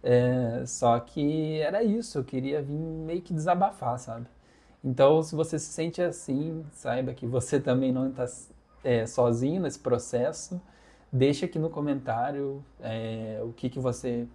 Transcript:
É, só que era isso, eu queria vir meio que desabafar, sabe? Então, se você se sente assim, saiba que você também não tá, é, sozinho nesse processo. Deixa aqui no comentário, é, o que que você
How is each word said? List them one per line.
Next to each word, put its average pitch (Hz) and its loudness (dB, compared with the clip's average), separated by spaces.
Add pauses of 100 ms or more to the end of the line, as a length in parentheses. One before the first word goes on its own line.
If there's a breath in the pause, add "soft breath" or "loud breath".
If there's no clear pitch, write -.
É, 123 4
só 120 4
que 156 0
era 185 0
isso, 220 0
eu 131 -2
queria 135 -2
vir 143 -4
meio 160 -4
que 180 -8
desabafar, 165 0
sabe? 120 -10 (580 soft breath)
Então, 135 6
se 160 -6
você 156 -2
se - -8
sente 165 -4
assim, 160 -4
saiba 127 -4
que - -12
você 127 0
também 131 2
não 131 0
tá, 131 -4 (560)
é, 117 2
sozinho 123 2
nesse - -2
processo. 139 -2 (520 soft breath)
Deixa 139 2
aqui - -4
no 160 0
comentário, 139 -4 (160)
é, 113 -6
o 117 -8
que 127 -6
que 139 -10
você 120 -2